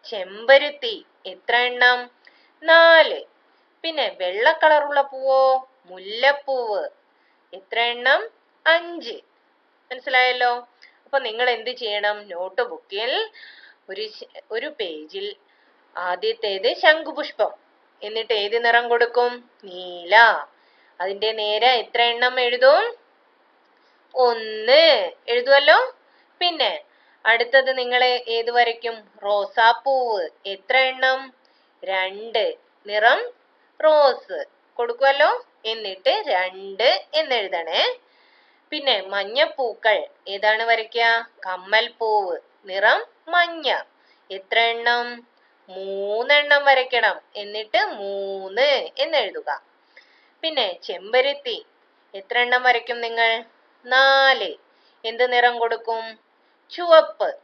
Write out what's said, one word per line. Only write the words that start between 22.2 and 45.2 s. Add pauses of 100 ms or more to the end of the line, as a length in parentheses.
എഴുതും? (1160)
ഒന്ന് (160)
എഴുതുമല്ലോ. (440)
പിന്നെ (420)
അടുത്തത്
നിങ്ങൾ
ഏത്
വരയ്ക്കും? (280)
റോസാപ്പൂവ് (180)
എത്ര
എണ്ണം? (500)
രണ്ട്. (300)
നിറം (520)
റോസ് (280)
കൊടുക്കുമല്ലോ. (200)
എന്നിട്ട്
രണ്ട്
എന്നെഴുതണേ. (720)
പിന്നെ
മഞ്ഞപ്പൂക്കൾ (200)
ഏതാണ്
വരയ്ക്കുക? (160)
കമ്മൽ
പൂവ് (260)
നിറം (220)
മഞ്ഞ. (520)
എത്ര
എണ്ണം? (420)